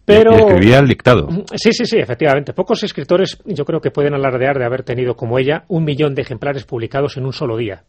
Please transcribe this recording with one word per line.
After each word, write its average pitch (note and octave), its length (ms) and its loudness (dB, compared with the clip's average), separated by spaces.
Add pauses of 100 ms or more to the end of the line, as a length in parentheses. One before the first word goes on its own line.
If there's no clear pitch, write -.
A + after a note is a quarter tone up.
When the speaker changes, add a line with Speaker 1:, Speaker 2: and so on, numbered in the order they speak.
Speaker 1:
Pero A3 300 6
Speaker 2:
Y G#3+ 40 6
escribía F#3 400 6
el C#3 80 4
dictado. E2+ 400 2 (280)
Speaker 1:
Sí, A3+ 180 0
sí, A#3+ 120 -4
sí, A3+ 120 0
efectivamente. C#3 560 -2
Pocos F#3+ 300 -4
escritores, F3+ 640 -2
yo D3 200 -6
creo D#3+ 160 -4
que C#3 100 -4
pueden C#3+ 220 -2
alardear C3+ 460 -2
de B2 60 -2
haber B2+ 180 -4
tenido, B2 320 -4
como A#2+ 240 -4
ella, C#3+ 280 -2
un E3 160 -4
millón D3 300 -2
de C3+ 80 -6
ejemplares C3+ 420 -8
publicados C3+ 540 -6
en B2+ 80 -8
un C3+ 80 -8
solo A#2 240 -6
día. G#2+ 320 -10